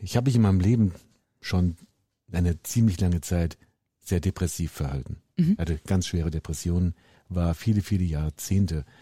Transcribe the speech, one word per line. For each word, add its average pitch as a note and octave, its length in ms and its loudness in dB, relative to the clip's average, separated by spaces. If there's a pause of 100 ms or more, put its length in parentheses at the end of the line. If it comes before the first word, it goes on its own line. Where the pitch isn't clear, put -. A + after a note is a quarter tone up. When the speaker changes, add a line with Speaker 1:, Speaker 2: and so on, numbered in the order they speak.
Speaker 1:
ich G2 160 -2
habe B2+ 80 0
mich B2 100 2
in A2+ 60 4
meinem F#2+ 180 4
Leben G#2 320 4 (480)
schon F2+ 360 0 (540)
eine F2 320 0
ziemlich A2+ 380 2
lange F2 220 2
Zeit E2+ 340 -2 (440)
sehr F2 200 -2
depressiv E2+ 520 -4
verhalten. C#2 500 -8 (160)
Speaker 2:
Mhm. F3+ 180 2
Speaker 1:
Hatte D#2+ 300 -2
ganz F#2 200 0
schwere D#2+ 240 -2
Depressionen, F2 640 -2 (360)
war E2+ 240 0
viele, G#2 260 0
viele F#2 240 0
Jahrzehnte D#2+ 800 -2 (180)